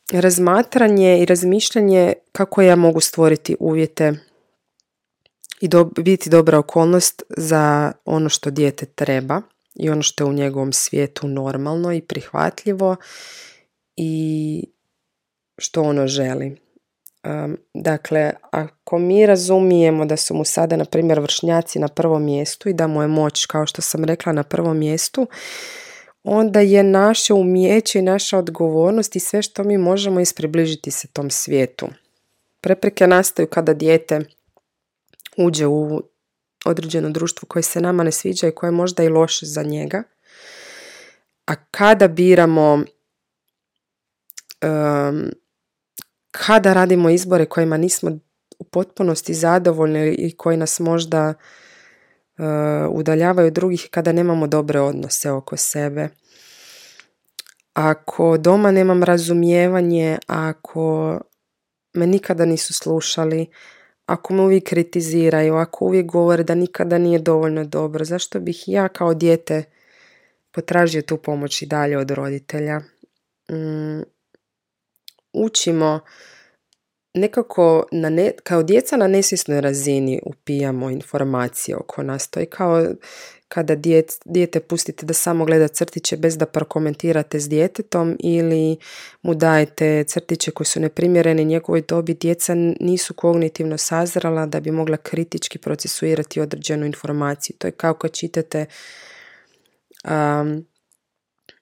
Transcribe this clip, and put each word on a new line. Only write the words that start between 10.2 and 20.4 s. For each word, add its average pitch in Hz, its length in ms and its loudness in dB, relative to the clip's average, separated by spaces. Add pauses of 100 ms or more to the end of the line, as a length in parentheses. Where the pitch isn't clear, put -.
je 143 40 0
u 139 40 -2
njegovom 139 400 -2
svijetu - 560 -4
normalno 139 640 -4
i 165 80 -4
prihvatljivo 185 960 -4 (1000)
i 156 680 -4 (920)
što - 240 -4
ono 143 240 0
želi. 135 580 -4 (580)
Em, 151 340 -8 (180)
dakle, 156 580 -2 (180)
ako 160 480 -6
mi 190 280 4
razumijemo 180 800 4
da 151 120 -2
su - 180 -4
mu 160 100 -2